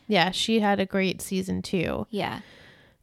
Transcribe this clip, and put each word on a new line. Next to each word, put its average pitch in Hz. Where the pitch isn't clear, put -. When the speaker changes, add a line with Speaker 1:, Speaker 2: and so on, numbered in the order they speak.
Speaker 1:
Yeah, 185
she 226
had 202
a 196
great 190
season 185
too. -
Speaker 2:
Yeah. -